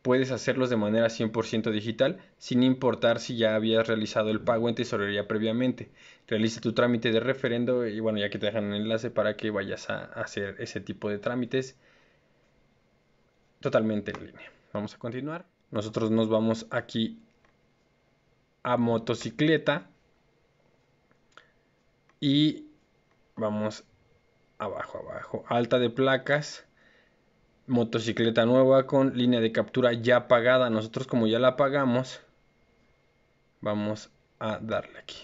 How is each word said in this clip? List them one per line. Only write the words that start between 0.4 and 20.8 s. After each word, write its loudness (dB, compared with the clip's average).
de 2
manera 2
cien -2
por 0
ciento -2
digital, -2
sin 0
importar 2
si -8
ya 2
habías 4
realizado 0
el 0
pago 0
en -2
tesorería -2
previamente. -2
Realiza 0
tu 0
trámite 2
de 4
referendo 0
y, -6
bueno, 0
ya -2
que -8
te -2
dejan -2
el -2
enlace -2
para -2
que -4
vayas -6
a -6
hacer -8
ese -10
tipo -8
de -4
trámites -4
totalmente 0
en -12
línea. -20
Vamos -6
a -20
continuar. -8
Nosotros -2
nos 2
vamos 0
aquí -4
a 0
motocicleta 0